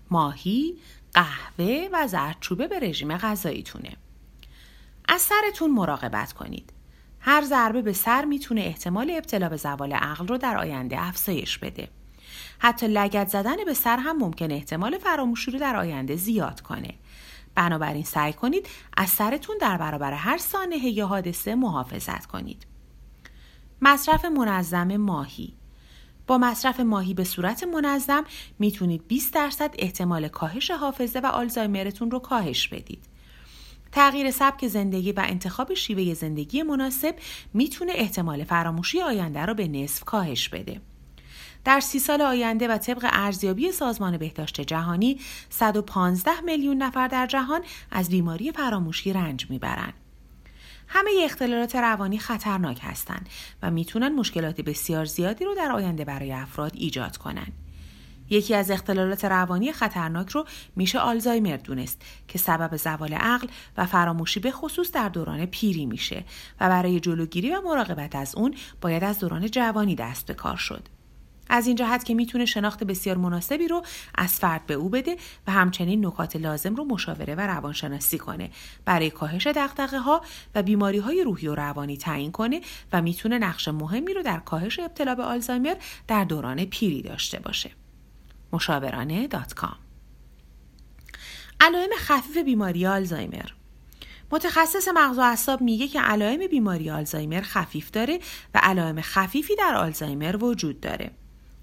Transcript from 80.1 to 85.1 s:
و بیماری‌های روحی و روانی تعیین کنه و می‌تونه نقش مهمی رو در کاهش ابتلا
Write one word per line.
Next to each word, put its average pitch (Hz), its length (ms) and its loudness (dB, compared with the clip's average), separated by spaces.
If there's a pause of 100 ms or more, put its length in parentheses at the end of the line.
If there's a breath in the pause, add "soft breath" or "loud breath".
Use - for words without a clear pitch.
و 208 80 4
بیماری‌های 208 600 2
روحی 165 240 0
و 147 80 -2
روانی 143 420 -4
تعیین 147 340 -4
کنه 240 300 -2 (300 loud breath)
و 180 100 6
می‌تونه 175 360 0
نقش 190 300 -2
مهمی 165 460 -2
رو 381 80 -2
در 208 180 -2
کاهش 175 400 -4
ابتلا 311 360 -2